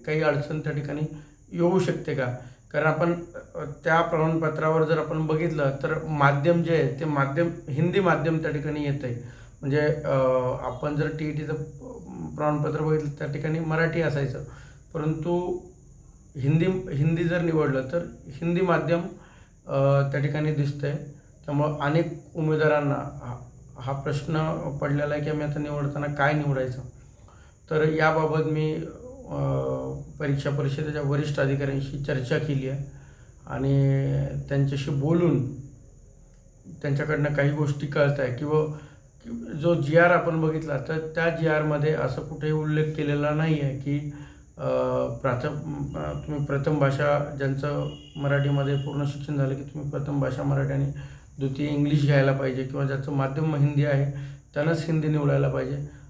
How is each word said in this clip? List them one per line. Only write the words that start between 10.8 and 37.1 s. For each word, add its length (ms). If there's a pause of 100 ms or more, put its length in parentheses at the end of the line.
जर 120
टीईटीचं 460 (840)
प्रमाणपत्र 460
बघितलं 280
त्या 180
ठिकाणी 320
मराठी 420
असायचं, 420 (500)
परंतु 640 (800)
हिंदी, 280 (280)
हिंदी 300
जर 180
निवडलं 400 (100)
तर 140 (220)
हिंदी 340
माध्यम, 380 (680)
अ, 340 (100)
त्या 80
ठिकाणी 320
दिसतंय. 440 (500)
त्यामुळं 340
अनेक 440 (120)
उमेदवारांना 600
हा, 520 (320)
हा 120
प्रश्न 640 (240)
पडलेला 340
आहे 80
की 60
आम्ही 180
आता 120
निवडताना 480
काय 260
निवडायचं. 480 (880)
तर 200
याबाबत 560
मी, 300 (540)
अ, 80 (840)
परीक्षा 300
परिषदेच्या 520
वरिष्ठ 380
अधिकाऱ्यांशी 640
चर्चा 340
केली 320
आहे 220 (560)
आणि 300 (720)
त्यांच्याशी 420
बोलून 680 (1200)
त्यांच्याकडनं 520